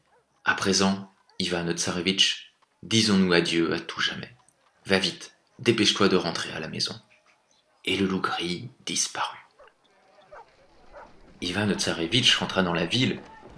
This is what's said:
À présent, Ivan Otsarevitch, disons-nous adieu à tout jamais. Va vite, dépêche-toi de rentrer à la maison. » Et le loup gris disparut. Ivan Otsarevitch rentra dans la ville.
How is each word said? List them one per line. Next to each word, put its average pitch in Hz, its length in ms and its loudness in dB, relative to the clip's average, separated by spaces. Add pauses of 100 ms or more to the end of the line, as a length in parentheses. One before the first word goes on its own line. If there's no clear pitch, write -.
(460)
À - 80 2
présent, 98 580 0 (280)
Ivan 87 280 -2
Otsarevitch, 90 840 -2 (300)
disons-nous 98 500 4
adieu 82 400 2
à 82 60 -2
tout - 200 -10
jamais. - 340 -4 (520)
Va 95 120 2
vite, - 360 -4 (260)
dépêche-toi 104 480 4
de 92 80 4
rentrer 85 380 -2
à 80 60 -8
la 80 80 -8
maison. » 85 280 -4 (880)
Et 95 120 -2
le 98 80 2
loup 95 160 -2
gris 87 480 -4 (160)
disparut. - 600 -6 (2000)
Ivan 95 280 -2
Otsarevitch 90 680 2
rentra 92 260 0
dans 87 100 2
la 85 120 0
ville. 123 340 0 (380)